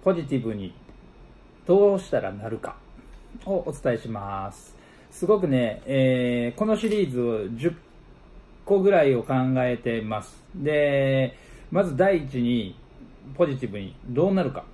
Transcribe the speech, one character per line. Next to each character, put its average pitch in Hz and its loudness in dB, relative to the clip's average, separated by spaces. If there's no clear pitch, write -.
ポ 190 2
ジ 170 -4
テ 135 -4
ィ 113 -4
ブ 110 -4
に 98 -8
ど 196 6
う 190 -2
し - -12
た 120 0
ら 95 -6
な 104 -10
る 110 -8
か - -10
を 196 -2
お - -6
伝 127 -2
え 110 -2
し 113 -10
ま 98 -8
す。 - -20
す - -6
ご 208 4
く 185 0
ね、 123 0
え 123 2
ー、 - -18
こ 214 0
の 220 2
シ 220 -2
リ 202 0
ー 135 -8
ズ 123 -2
を 110 -2
十 117 -4
個 196 2
ぐ 190 4
ら 170 6
い 135 4
を 117 0
考 135 -2
え 123 0
て 117 -4
ま 107 -6
す。 - -20
で、 139 0
ま 185 2
ず 156 -4
第 180 2
一 131 -4
に、 117 -2
ポ 170 4
ジ 139 -4
テ 127 -6
ィ - -8
ブ 104 -10
に 98 -12
ど 147 2
う 196 2
な 185 2
る 135 -2
か。 - -10